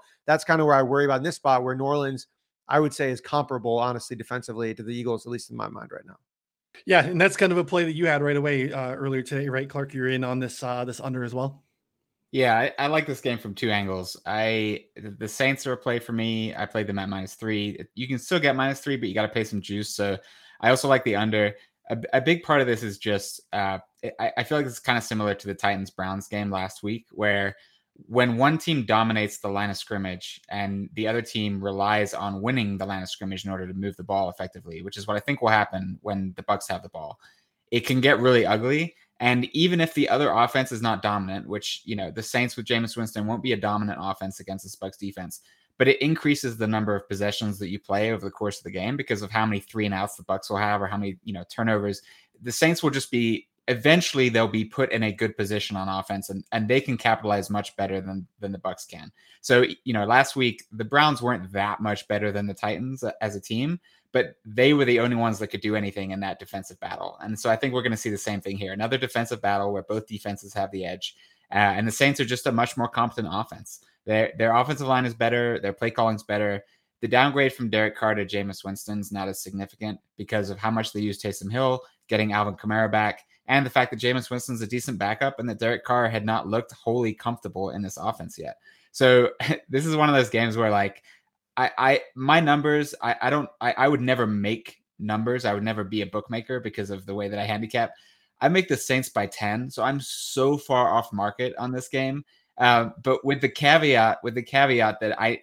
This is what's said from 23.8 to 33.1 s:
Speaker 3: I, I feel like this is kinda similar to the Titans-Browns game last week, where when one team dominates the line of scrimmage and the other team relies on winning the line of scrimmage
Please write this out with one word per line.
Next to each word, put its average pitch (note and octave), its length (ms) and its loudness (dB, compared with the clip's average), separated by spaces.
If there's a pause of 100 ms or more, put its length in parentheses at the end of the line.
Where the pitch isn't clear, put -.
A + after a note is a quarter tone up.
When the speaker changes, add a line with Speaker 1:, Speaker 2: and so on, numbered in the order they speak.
Speaker 3:
I, A2+ 200 -2
I B2 80 0
feel D3+ 120 0
like C#3+ 80 0
this A#2+ 100 -8
is - 40 -16
kinda A#2+ 220 0
similar G#2+ 340 0
to G2+ 120 -10
the G2 60 -4
Titans-Browns F#2+ 760 -4
game G#2 200 -4
last F#2+ 340 -6
week, A2 280 -6
where G2+ 460 0 (500)
when A#2+ 300 2
one D3 200 4
team D3+ 280 -2
dominates A2 540 2
the G#2 100 -6
line G2+ 200 -2
of G2 60 -6
scrimmage F#2+ 640 -8 (100)
and G2 440 -6
the G#2+ 160 -2
other A#2 120 0
team G#2 400 -4
relies G2+ 520 0
on G2 280 -6
winning A2 360 -2
the F#2+ 80 -6
line F#2+ 180 -6
of F2+ 60 -10
scrimmage F#2+ 340 -8